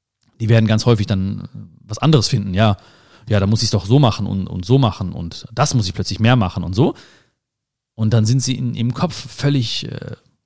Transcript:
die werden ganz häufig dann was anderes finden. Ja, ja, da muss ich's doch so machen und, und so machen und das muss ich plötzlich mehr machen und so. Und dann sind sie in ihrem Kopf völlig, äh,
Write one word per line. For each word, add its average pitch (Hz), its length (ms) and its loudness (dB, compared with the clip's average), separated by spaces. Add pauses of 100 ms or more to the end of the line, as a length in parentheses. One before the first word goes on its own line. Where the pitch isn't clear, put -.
(400)
die 110 80 -2
werden 110 180 6
ganz 110 200 2
häufig 107 200 2
dann 98 420 -4 (360)
was 107 140 -12
anderes 143 300 2
finden. 101 260 -2
Ja, 104 220 4 (520)
ja, 104 120 2
da 98 60 2
muss 107 160 2
ich's 110 100 -2
doch 92 140 -2
so 123 120 4
machen 110 280 2
und, 98 200 -4
und 90 180 -8
so 131 140 2
machen 98 340 0
und 85 400 -12
das 143 220 0
muss 110 120 2
ich 90 80 -6
plötzlich 95 260 -6
mehr 120 160 4
machen 92 260 -2
und 87 120 -6
so. 160 200 2 (1000)
Und 110 200 0
dann 110 100 4
sind 123 160 2
sie 131 140 -4
in 120 200 -4
ihrem 117 200 -2
Kopf 175 200 -4
völlig, - 760 -4
äh, - 260 -12 (300)